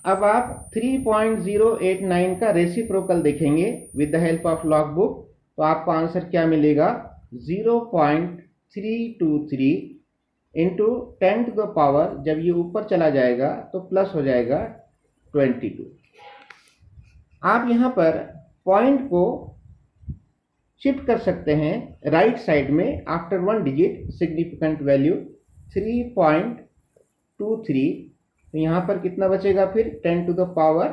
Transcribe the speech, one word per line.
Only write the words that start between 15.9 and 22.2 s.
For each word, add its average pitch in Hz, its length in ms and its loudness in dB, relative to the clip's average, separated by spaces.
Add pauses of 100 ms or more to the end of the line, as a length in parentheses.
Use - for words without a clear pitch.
आप 233 280 2
यहाँ 240 200 4
पर 160 280 2 (460)
point 247 360 4 (100)
को 180 140 4 (1600)
shift 269 240 -2
कर 240 140 2
सकते 175 340 -2
हैं 156 560 -2
right 214 300 4